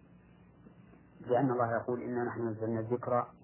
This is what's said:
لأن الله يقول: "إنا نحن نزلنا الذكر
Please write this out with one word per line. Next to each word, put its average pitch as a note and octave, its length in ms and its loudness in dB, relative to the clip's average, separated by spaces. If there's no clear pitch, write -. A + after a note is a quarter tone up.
لأن B2 300 4
الله A#2+ 220 2
يقول: A#2+ 300 -2
"إنا A#2+ 220 -2
نحن A#2 240 -2
نزلنا A2+ 320 -2
الذكر A#2+ 460 0